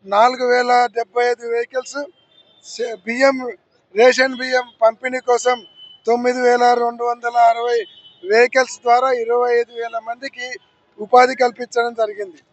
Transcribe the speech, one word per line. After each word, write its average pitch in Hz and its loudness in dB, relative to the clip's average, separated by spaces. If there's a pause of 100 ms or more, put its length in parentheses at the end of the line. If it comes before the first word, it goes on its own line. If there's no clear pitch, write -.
నాలుగు 233 2
వేల 247 2 (240)
డెబ్బై 233 -2
ఐదు 240 -6 (100)
వెహికల్స్, 247 -6 (640)
సే-, 226 -10 (100)
బియ్యం, 262 0 (560)
రేషన్ 254 4
బియ్యం 254 -2 (160)
పంపిణీ 254 -2
కోసం 247 0 (500)
తొమ్మిది 247 0
వేల 247 2 (200)
రెండు 240 -6
వందల 240 -4 (160)
అరవై 233 -2 (460)
వెహికల్స్ 233 2
ద్వారా 247 2 (140)
ఇరవై 240 0 (100)
ఐదు 240 -8
వేల 233 -10 (120)
మందికి 247 -12 (500)
ఉపాధి 247 4
కల్పించడం 240 -4
జరిగింది. 202 -6 (120)